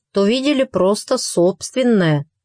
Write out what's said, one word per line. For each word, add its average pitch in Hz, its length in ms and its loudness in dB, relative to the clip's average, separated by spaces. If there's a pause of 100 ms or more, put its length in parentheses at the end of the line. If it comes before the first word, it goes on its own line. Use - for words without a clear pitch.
(120)
то 196 140 0
видели 262 380 0
просто 202 540 -2
собственное 185 1080 0 (180)